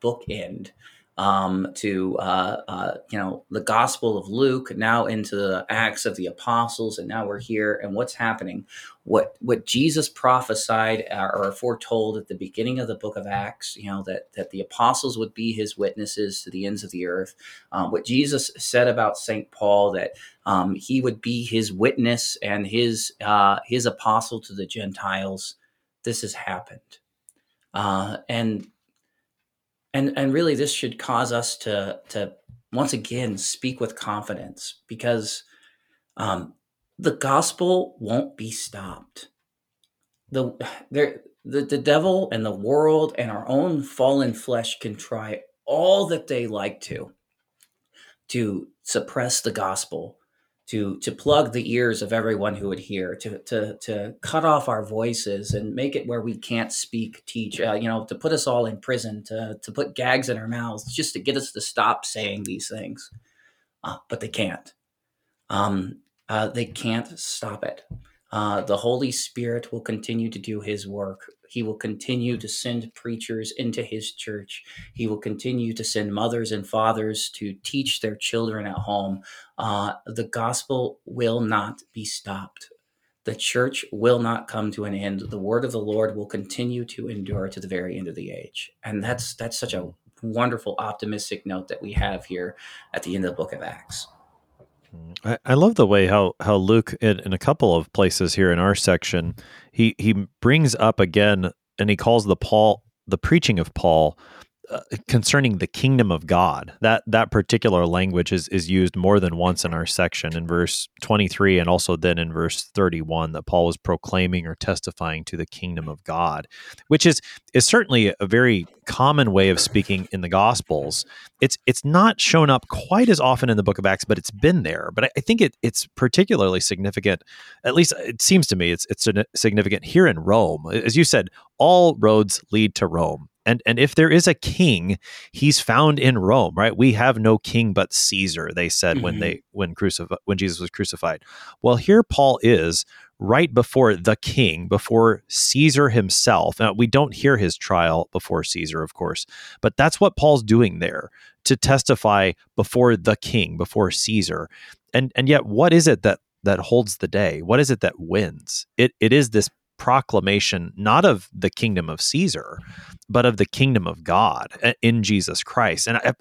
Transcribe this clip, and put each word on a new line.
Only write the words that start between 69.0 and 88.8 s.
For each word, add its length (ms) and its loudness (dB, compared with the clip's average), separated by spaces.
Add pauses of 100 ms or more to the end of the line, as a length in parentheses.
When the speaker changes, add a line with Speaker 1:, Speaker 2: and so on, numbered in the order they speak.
Speaker 1:
Spirit 600 -8
will 100 -10
continue 480 -6
to 80 -12
do 220 -10
his 260 -8
work. 440 -12 (200)
He 120 -6
will 120 -6
continue 640 -6
to 100 -12
send 460 -8
preachers 640 -10
into 240 -6
his 300 -10
church. 520 -14 (300)
He 120 -6
will 120 -4
continue 560 -6
to 100 -10
send 300 -4
mothers 360 -4
and 160 -6
fathers 680 -2
to 180 -10 (100)
teach 380 -4
their 160 -6
children 500 -4
at 60 -8
home. 480 -4 (380)
Uh, 340 -4 (140)
the 180 -8
gospel 800 -4
will 380 -2
not 400 -4 (100)
be 140 -12
stopped. 640 -12 (540)
The 100 -8
church 580 -4
will 280 2
not 280 -4
come 220 -6
to 160 -8
an 80 -6
end. 260 -6
The 180 -10
word 280 -2
of 60 -8
the 60 -6
Lord 380 -2
will 80 -8
continue 640 -8
to 240 -12
endure 380 -8
to 120 -16
the 80 -14
very 300 -6
end 100 -10
of 60 -12
the 160 -12
age. 400 -14 (120)